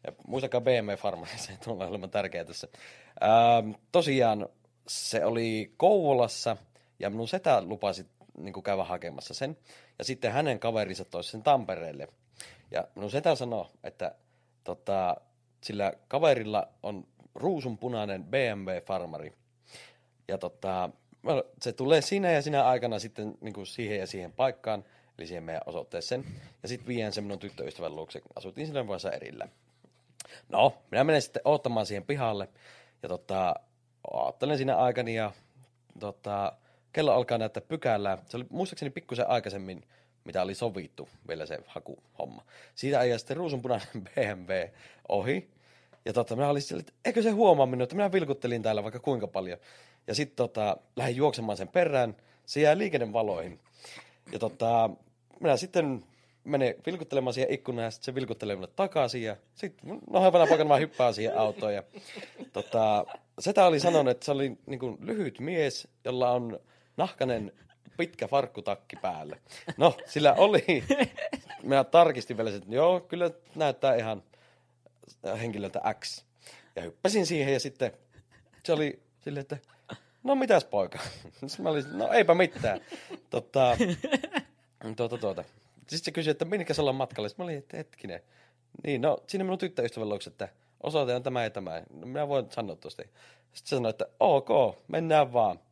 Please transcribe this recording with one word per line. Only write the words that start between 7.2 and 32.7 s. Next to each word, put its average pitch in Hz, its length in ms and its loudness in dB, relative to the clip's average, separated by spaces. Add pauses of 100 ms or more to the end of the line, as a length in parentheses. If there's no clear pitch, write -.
setä 151 340 2
lupasi 98 440 -4 (320)
niinku 95 240 -12
käydä 98 220 -2
hakemassa 85 500 -10
sen. 147 240 -6 (420)
Ja - 60 -6
sitten 123 260 -2
hänen 135 280 0
kaverinsa 104 460 -2
toi 87 180 -10
sen 110 200 -12
Tampereelle. 85 640 0 (640)
Ja - 240 -4
minun 101 160 -8
setä 151 240 0
sanoi, 117 300 -6 (180)
että - 320 -8 (480)
tota, 92 520 -2 (480)
sillä 101 300 -2 (140)
kaverilla 120 600 2 (160)
on 101 240 -8 (280)
ruusunpunainen 117 880 -4
B 92 100 -8 (220)
M 98 100 -8
W 92 200 -4
Farmari. 82 480 -6 (960)
Ja 95 100 -4
tota, 92 520 -4 (720)
se 120 120 -6
tulee 147 280 4
siinä 196 300 0
ja 147 100 4
sinä 139 240 2
aikana 117 340 2
sitten 107 420 -10
niinku 101 240 -12
siihen 104 340 -6
ja 95 80 -6
siihen 90 260 -10
paikkaan, 113 520 -2 (320)
eli 82 100 -12
siihen 85 160 -10
meidän 80 220 -8
osoitteeseen. 85 600 -8 (380)
Ja 107 60 -10
sit 123 180 -10
vien 113 260 -4
sen 104 100 -6
minun 101 160 -8
tyttöystävän 80 560 -10
luokse. 80 260 -12 (140)
Asuttiin 95 320 -10
siinä 135 200 -6
vaiheessa 95 240 -6
erillä. - 360 -10 (1000)
No, 123 240 6 (180)
minä 123 120 2
menen 151 180 4
sitten - 240 -6
oottamaan 123 400 2
siihen 101 200 -6
pihalle. 113 440 -4 (540)